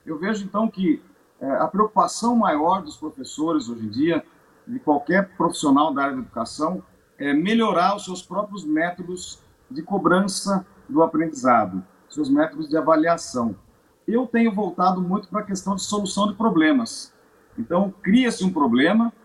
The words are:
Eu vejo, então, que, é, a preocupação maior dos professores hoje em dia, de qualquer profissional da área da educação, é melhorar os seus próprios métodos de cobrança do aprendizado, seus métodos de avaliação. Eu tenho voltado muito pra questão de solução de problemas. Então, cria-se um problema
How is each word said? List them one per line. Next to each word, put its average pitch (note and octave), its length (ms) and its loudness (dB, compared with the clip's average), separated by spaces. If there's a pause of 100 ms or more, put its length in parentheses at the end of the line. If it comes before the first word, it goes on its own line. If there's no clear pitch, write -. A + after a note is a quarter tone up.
Eu D#3 120 -8
vejo, G3+ 280 -4
então, G#3+ 240 -2
que, F3+ 320 0 (400)
é, C3+ 160 -6
a D#3 100 0
preocupação G#3+ 680 0
maior F3+ 460 2
dos - 160 -14
professores D3+ 720 -4
hoje A2+ 160 -8
em G#2+ 40 -6
dia, D3 340 0 (440)
de B2 120 -8
qualquer E3+ 560 0
profissional C#3+ 580 2
da C#3 100 -2
área C#3 120 -2
da B2+ 60 -6
educação, D3+ 600 -6 (340)
é C#3+ 160 -2
melhorar G3 640 2
os G3 100 -10
seus F#3 160 -10
próprios G3 420 -8
métodos F3 760 -4 (300)
de B3+ 120 -8
cobrança F#3+ 840 0 (220)
do D3 140 2
aprendizado, B2+ 840 2 (240)
seus C#3+ 220 -6
métodos D3+ 400 0
de D#3 80 0
avaliação. D#3 760 0 (520)
Eu A#3 200 0
tenho A3+ 260 2
voltado F#3 480 0
muito F#3 260 -2
pra G#3 160 -4
questão G3 320 -4
de F#3+ 80 -6
solução G#3 440 -2
de G#3 80 -4
problemas. D#3 800 0 (440)
Então, F3+ 340 0 (120)
cria-se A3+ 400 4
um F#3 100 2
problema D#3+ 580 4 (140)